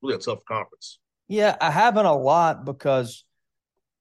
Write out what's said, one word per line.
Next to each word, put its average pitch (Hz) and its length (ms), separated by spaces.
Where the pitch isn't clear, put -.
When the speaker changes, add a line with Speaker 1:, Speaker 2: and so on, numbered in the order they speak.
Speaker 1:
really 131 140
a - 20
tough 101 300
conference. - 500
Speaker 2:
Yeah, 208 340
I 160 80
haven't 202 360
a 160 100
lot 143 500
because, 131 580